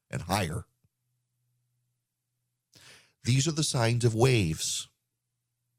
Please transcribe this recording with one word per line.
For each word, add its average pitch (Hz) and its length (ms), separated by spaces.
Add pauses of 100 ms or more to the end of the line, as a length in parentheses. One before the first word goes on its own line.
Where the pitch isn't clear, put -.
(120)
and - 100
higher. 87 440 (2500)
These 135 240
are 156 40
the 151 120
signs 117 400
of 113 100
waves. 110 720 (920)